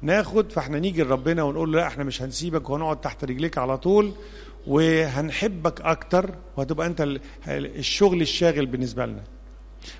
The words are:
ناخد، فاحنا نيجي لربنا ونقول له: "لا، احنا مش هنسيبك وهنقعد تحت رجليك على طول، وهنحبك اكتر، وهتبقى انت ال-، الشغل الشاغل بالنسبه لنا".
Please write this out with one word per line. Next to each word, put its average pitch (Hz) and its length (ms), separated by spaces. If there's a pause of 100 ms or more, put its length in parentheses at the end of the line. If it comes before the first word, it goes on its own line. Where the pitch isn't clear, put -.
ناخد، 208 500
فاحنا 147 280
نيجي 165 240
لربنا 135 400
ونقول 156 280
له: 156 80
"لا، 170 80
احنا 139 160
مش 131 180
هنسيبك 143 480
وهنقعد 156 320
تحت - 240
رجليك 131 320
على 131 200
طول، 202 340 (560)
وهنحبك 160 1120
اكتر، 180 480 (280)
وهتبقى 147 300
انت 175 140
ال-، 143 180 (280)
الشغل 151 760
الشاغل 151 440
بالنسبه 123 400
لنا". 104 180 (760)